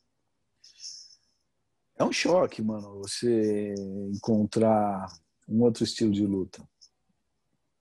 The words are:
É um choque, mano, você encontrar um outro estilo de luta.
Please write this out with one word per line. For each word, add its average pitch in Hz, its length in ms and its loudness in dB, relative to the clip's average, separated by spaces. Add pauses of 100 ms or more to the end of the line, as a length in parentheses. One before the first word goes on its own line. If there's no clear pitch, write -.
(2000)
É - 60 2
um 226 100 0
choque, 165 480 2
mano, 104 380 -6
você 104 720 0 (420)
encontrar 107 960 2 (360)
um 110 160 2
outro 117 200 2
estilo 110 280 0
de 101 140 2
luta. 98 380 -4 (1160)